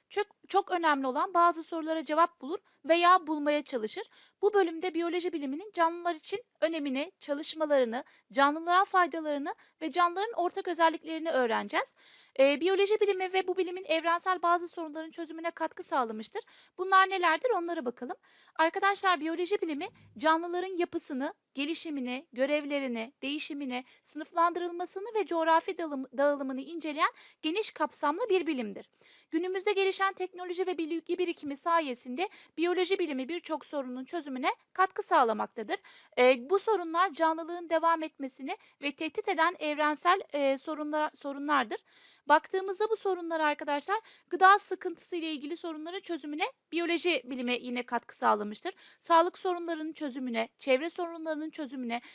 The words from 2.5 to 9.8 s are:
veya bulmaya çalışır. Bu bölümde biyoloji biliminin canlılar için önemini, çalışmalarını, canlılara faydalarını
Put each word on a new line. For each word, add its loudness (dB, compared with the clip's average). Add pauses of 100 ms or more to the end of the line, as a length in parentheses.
veya 6
bulmaya 0
çalışır. -6 (380)
Bu 4
bölümde 2
biyoloji -2
biliminin -6
canlılar 0
için -6 (180)
önemini, -2
çalışmalarını, 0 (280)
canlılara 4
faydalarını 0 (260)